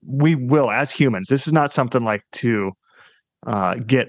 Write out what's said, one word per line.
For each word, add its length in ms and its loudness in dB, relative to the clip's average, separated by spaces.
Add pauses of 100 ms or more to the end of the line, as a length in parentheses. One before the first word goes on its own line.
we 300 2
will, 360 2
as 200 -2
humans, 360 0
this 200 0
is 60 0
not 180 2
something, 340 -2
like, 160 -2 (120)
to, 380 -2 (760)
uh, 300 -2
get 340 0